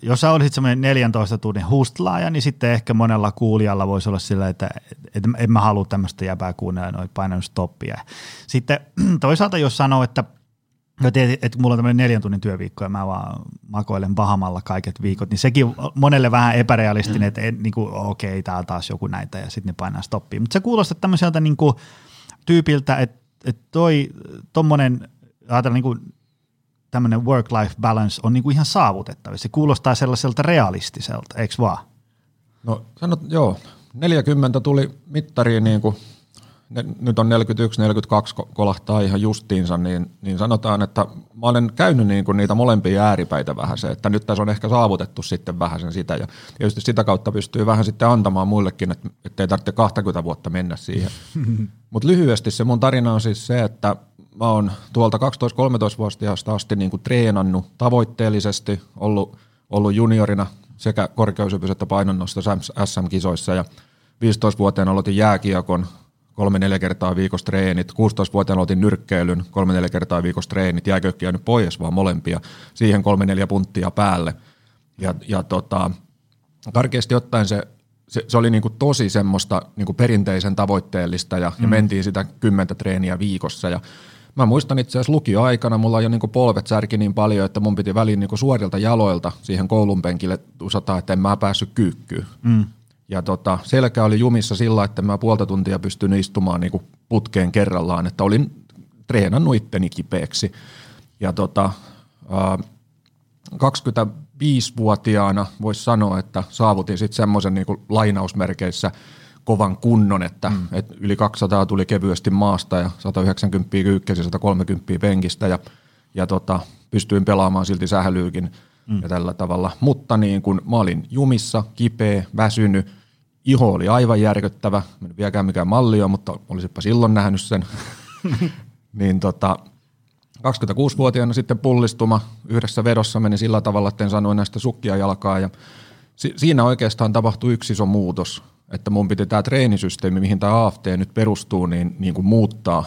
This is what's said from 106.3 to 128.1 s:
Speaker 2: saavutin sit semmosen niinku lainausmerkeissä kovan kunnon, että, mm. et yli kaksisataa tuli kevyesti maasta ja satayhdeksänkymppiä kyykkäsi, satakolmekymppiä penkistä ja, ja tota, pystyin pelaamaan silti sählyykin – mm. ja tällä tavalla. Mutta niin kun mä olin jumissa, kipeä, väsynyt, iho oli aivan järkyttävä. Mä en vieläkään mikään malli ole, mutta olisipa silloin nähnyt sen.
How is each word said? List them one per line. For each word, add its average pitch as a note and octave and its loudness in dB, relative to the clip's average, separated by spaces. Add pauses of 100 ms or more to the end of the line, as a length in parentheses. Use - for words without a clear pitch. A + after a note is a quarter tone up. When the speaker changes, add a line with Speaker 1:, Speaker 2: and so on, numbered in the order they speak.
Speaker 2:
saavutin G2 0
sit G#2 -2
semmosen G2+ 0
niinku F#2+ -4
lainausmerkeissä F#2+ -2 (540)
kovan G2 0
kunnon, G#2 4
että, F2+ -6
mm. F2+ -4
et F#2+ -4 (140)
yli G2+ -2
kaksisataa G2+ 0
tuli G2 0
kevyesti F#2+ -2
maasta G2 0
ja F2 0
satayhdeksänkymppiä F#2+ -2
kyykkäsi, F#2+ 0
satakolmekymppiä F2+ -2
penkistä F#2+ 0
ja, F2+ 0 (560)
ja F#2 -4
tota, F#2 -2 (300)
pystyin G2+ 0
pelaamaan F#2+ 2
silti F#2 -2
sählyykin – F2+ 0 (340)
mm. G2+ -2
ja E2+ -6
tällä F2 -4
tavalla. F2+ -2 (100)
Mutta B2+ 0
niin G2 2
kun F#2+ 0
mä A#2 -2
olin F2 0
jumissa, A#2+ 0 (100)
kipeä, G#2+ 0 (120)
väsynyt, G#2+ 2 (580)
iho B2 6
oli F2+ 0
aivan A2+ 4
järkyttävä. G2+ 0 (180)
Mä F#2 -12
en E2+ -20
vieläkään G2+ -2
mikään F2+ -2
malli A2 4
ole, G2 2
mutta F#2+ -4 (100)
olisipa F2+ -8
silloin A2+ 4
nähnyt G2+ 2
sen. G2 -2 (600)